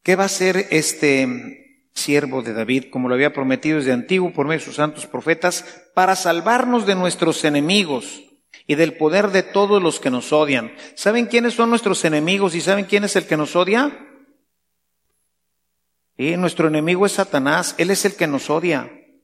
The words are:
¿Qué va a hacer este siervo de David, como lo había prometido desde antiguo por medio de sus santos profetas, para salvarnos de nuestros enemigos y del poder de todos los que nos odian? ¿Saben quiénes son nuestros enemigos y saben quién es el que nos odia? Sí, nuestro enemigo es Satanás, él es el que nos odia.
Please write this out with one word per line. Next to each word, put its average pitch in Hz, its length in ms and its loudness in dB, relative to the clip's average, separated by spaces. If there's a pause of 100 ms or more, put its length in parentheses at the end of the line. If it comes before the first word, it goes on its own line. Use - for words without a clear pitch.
¿Qué 180 160 2
va 196 60 2
a - 20 2
hacer 190 460 0
este 135 1200 -2
siervo 139 480 -2
de 117 100 -6
David, 113 400 -2
como 127 160 -4
lo 123 80 0
había 143 160 2
prometido 139 460 -2
desde 131 160 0
antiguo 175 400 -2
por 143 140 -2
medio 160 120 -2
de 160 60 -10
sus - 100 -14
santos 151 300 -2
profetas, 160 580 -2 (300)
para 185 240 4
salvarnos 220 680 0
de 196 100 2
nuestros 170 500 0
enemigos 151 760 0 (440)
y 151 80 0
del 160 220 2
poder 185 340 2
de 185 120 2
todos 202 380 2
los 165 200 -2
que 143 80 0
nos 127 240 -2
odian? 139 400 2 (220)
¿Saben 226 320 0
quiénes 233 260 2
son 233 160 2
nuestros 226 340 0
enemigos 170 500 2
y 170 60 -4
saben 196 240 0
quién 202 220 0
es 202 100 -4
el 185 120 2
que 160 100 0
nos 151 180 -4
odia? 220 540 0 (2000)
Sí, 151 200 -2
nuestro 175 300 0
enemigo 165 380 2
es 196 80 0
Satanás, 160 640 0
él 170 120 0
es 196 160 0
el 190 100 0
que 170 120 0
nos 139 220 -4
odia. 156 420 -2 (320)